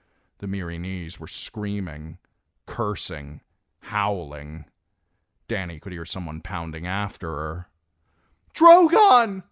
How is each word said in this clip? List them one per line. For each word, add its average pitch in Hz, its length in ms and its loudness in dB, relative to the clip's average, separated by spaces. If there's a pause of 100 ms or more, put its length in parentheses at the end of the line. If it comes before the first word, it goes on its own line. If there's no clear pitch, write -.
(400)
The 101 80 -10
Meereenese 90 720 -6
were 80 80 -12
screaming, 85 920 -8 (480)
cursing, 78 760 -6 (380)
howling. 78 880 -4 (800)
Dany 90 320 -6
could 90 140 -12
hear 85 120 -8
someone 80 360 -8
pounding 82 440 -8
after 95 440 -6
her. 78 400 -6 (840)
Drogon! 320 1000 8